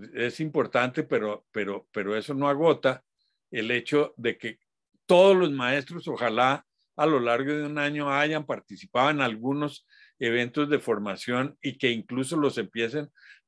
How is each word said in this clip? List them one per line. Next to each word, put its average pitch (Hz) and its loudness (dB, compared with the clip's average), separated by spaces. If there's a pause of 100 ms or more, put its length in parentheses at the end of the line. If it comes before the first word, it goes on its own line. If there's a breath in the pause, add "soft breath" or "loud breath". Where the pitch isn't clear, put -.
(140)
es 117 -4
importante, 131 -2
pero, 107 -4
pero, 98 -6
pero 104 -4
eso 123 -6
no 139 0
agota 143 2 (460)
el 113 -4
hecho 147 0
de 117 -4
que 113 -12 (480)
todos 185 10
los 175 4
maestros, 139 -4
ojalá 123 0 (320)
a 151 2
lo 147 4
largo 120 0
de 151 -2
un 147 -6
año 143 -2
hayan 151 0
participado 120 -2
en 147 0
algunos 135 -4 (320 soft breath)
eventos 123 0
de 147 2
formación 117 -4
y 131 -8
que 127 0
incluso 123 -4
los 131 0
empiecen 113 -6 (380 loud breath)